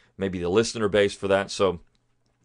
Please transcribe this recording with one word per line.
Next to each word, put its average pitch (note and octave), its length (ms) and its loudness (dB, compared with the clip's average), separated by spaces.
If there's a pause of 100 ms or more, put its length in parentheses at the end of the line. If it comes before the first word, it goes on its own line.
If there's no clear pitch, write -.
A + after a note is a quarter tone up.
(160)
maybe F#2+ 220 -4
the F2 100 -4
listener A2 400 0
base G2+ 260 2
for - 120 -8
that. G2 240 2
So, F2+ 300 0 (640)